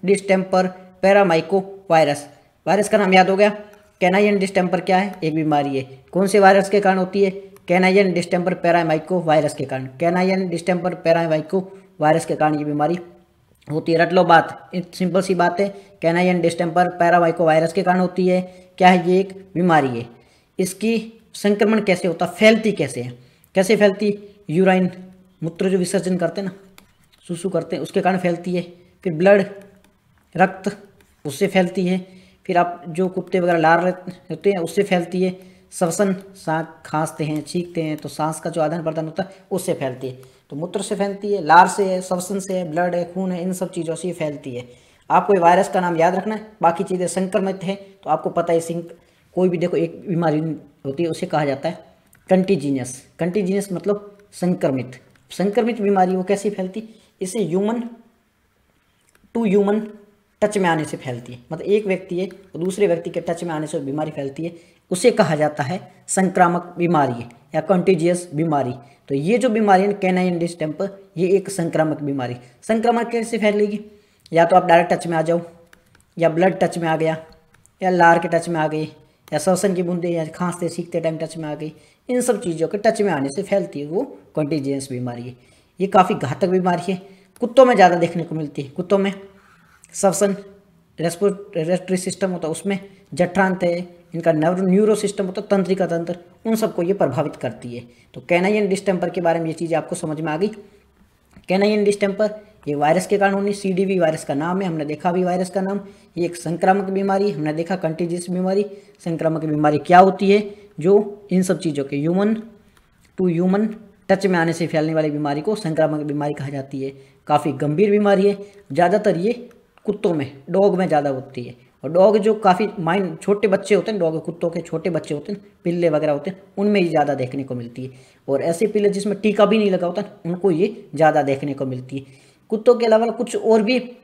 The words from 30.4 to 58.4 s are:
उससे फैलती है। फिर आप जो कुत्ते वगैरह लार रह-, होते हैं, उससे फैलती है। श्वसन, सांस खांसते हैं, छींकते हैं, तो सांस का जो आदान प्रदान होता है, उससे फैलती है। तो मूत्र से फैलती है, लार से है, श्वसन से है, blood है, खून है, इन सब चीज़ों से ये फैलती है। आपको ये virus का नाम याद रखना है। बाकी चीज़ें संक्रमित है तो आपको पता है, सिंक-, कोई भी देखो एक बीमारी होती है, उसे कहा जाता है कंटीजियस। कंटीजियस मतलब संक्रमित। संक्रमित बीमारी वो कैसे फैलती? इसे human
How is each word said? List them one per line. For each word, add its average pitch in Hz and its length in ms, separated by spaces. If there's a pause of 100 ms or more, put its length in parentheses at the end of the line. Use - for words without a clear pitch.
उससे 170 200
फैलती 185 400
है। 185 200 (400)
फिर 175 120
आप 175 300
जो 180 200
कुत्ते 185 320
वगैरह 175 180
लार 165 240
रह-, 180 280 (200)
होते 165 200
हैं, 196 80
उससे 180 240
फैलती 180 400
है। 185 140 (360)
श्वसन, 185 400 (240)
सांस 160 300 (200)
खांसते - 380
हैं, 151 180
छींकते 175 400
हैं, 151 140
तो 151 120
सांस 156 320
का 170 100
जो 165 100
आदान 160 220
प्रदान 160 220
होता 156 180
है, 180 60 (220)
उससे 180 240
फैलती 131 320
है। 127 120 (320)
तो 143 60
मूत्र 180 260
से 208 120
फैलती 196 380
है, 190 120
लार 170 240
से 196 160
है, 185 160
श्वसन 185 380
से 185 160
है, 180 160
blood 175 240
है, 175 100
खून 185 280
है, 175 100
इन 185 100
सब 180 180
चीज़ों 165 240
से 175 140
ये 170 60
फैलती 143 400
है। 120 140 (420)
आपको 180 240
ये 185 60
virus 180 280
का 190 120
नाम 175 160
याद 170 180
रखना 196 200
है। 208 120 (160)
बाकी 170 220
चीज़ें 180 220
संक्रमित 190 580
है 196 100
तो - 360
आपको 160 200
पता 170 220
है, 165 80
सिंक-, 170 320 (420)
कोई 180 140
भी 175 100
देखो 170 180
एक 165 320
बीमारी 160 300 (480)
होती 135 160
है, 165 60
उसे 165 180
कहा 156 180
जाता 139 240
है 180 160 (460)
कंटीजियस। 151 760 (120)
कंटीजियस 190 540
मतलब 202 460 (140)
संक्रमित। 151 680 (300)
संक्रमित 220 500
बीमारी 190 360
वो 185 60
कैसे 202 280
फैलती? 196 380 (320)
इसे 190 240
human 208 380 (1500)